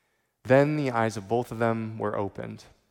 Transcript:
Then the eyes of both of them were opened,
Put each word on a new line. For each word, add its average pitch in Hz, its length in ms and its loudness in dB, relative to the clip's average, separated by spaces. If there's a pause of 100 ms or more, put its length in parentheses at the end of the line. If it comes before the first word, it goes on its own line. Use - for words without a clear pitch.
(440)
Then 143 340 6
the 139 140 -2
eyes 113 260 0
of 98 100 -8
both 120 240 -2
of 113 80 -8
them 113 380 -2
were 107 200 -4
opened, 107 460 -8 (280)